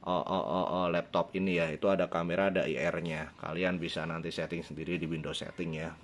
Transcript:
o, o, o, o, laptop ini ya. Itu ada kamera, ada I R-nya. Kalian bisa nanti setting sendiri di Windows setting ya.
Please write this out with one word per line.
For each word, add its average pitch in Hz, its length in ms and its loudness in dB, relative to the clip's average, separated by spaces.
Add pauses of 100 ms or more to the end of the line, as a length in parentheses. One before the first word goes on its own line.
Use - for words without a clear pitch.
o, 90 160 0
o, 95 240 0
o, 87 240 0
o, 90 120 0 (120)
laptop 87 480 2
ini 90 240 4
ya. 78 80 0
Itu 78 160 0
ada 90 240 4
kamera, 87 400 2
ada 92 160 2
I 78 80 0
R-nya. 80 640 -2
Kalian 90 400 0
bisa 80 240 -2
nanti 82 320 -4
setting 82 320 -4
sendiri 80 320 -4
di 80 80 -2
Windows 78 320 -4
setting 80 400 -6
ya. 80 240 -6